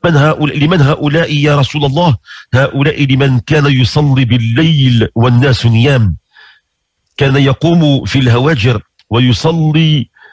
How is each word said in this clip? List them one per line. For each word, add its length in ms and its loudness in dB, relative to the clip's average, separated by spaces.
من 120 2
هؤلاء؟ 420 0
لمن 220 0
هؤلاء 540 -2
يا 220 0
رسول 280 -2
الله؟ 320 0
هؤلاء 500 0
لمن 360 0
كان 260 0
يصلي 580 0
بالليل 920 0
والناس 520 2
نيام، 500 2
كان 200 0
يقوم 680 0
في 140 -4
الهواجر 640 0
ويصلي 1000 0